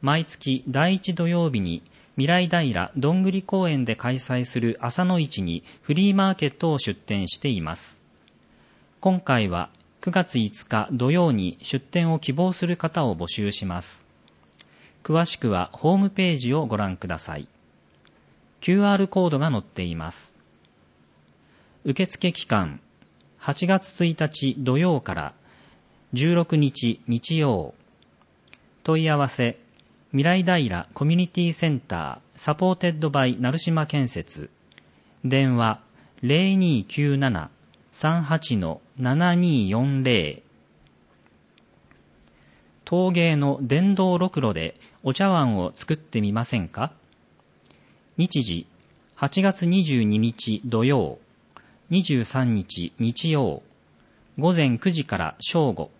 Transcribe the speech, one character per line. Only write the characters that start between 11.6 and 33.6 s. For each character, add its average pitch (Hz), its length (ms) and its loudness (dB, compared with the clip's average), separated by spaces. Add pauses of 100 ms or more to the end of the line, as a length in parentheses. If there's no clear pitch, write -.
出 - 160 -4
店 165 340 -2
を 160 60 0
希 143 140 -4
望 180 200 2
す 175 140 -4
る 175 100 -2
方 160 300 -2
を 101 100 0
募 85 120 -6
集 101 240 -4
し - 120 -6
ま 90 160 -6
す。 - 280 -18 (960)
詳 160 200 2
し - 120 -6
く 120 140 -2
は 90 220 -2
ホ 165 220 2
ー 196 40 4
ム 196 120 2
ペ 185 240 0
ー - 20 -2
ジ 123 160 -2
を 151 140 0
ご 110 100 -4
覧 98 200 -2
く - 100 -12
だ 87 120 -6
さ 80 180 -12
い。 71 100 -12 (1120)
キ - 120 0
ュ 196 80 4
ー 202 100 4
ア 202 40 6
ー - 20 2
ル 190 120 2
コ 185 180 2
ー 170 40 2
ド 143 80 0
が 151 120 2
載 113 100 0
っ - 20 -10
て - 220 -8
い 85 100 -4
ま 80 160 -8
す。 - 240 -20 (1500)
受 143 220 0
付 - 260 -2
期 - 140 -10
間、 85 340 -2 (560)
八 - 300 -4
月 185 400 0
一 160 120 0
日 143 380 -2
土 127 220 0
曜 170 240 2
か 98 100 -8
ら 76 220 -6 (800)
十 151 200 2
六 170 220 2
日 135 500 0
日 123 300 -2
曜。 113 380 0 (1080)
問 160 220 2
い 156 60 2
合 147 80 4
わ 139 100 2
せ、 120 300 -2 (540)
未 139 120 2
来 180 200 4 (180)
平 92 320 -4
コ - 100 -2
ミ 156 100 4
ュ 175 40 4
ニ 180 100 0
テ - 140 -2
ィ 170 100 0
セ 165 160 -2
ン 143 100 0
タ 82 440 -6 (120)
ー - 40 -20
サ 151 160 0
ポ 185 180 2
ー 180 40 0
テ 175 140 0
ッ 160 80 -4
ド 151 120 0
バ 139 160 4
イ 127 120 0
成 123 200 0
島 160 280 0